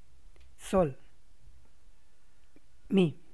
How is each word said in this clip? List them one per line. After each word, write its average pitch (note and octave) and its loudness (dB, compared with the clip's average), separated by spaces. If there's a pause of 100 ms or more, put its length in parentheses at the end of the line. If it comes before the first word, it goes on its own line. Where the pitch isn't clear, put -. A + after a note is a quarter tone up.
(560)
Sol. E3 6 (1900)
Mi. F3 8 (180)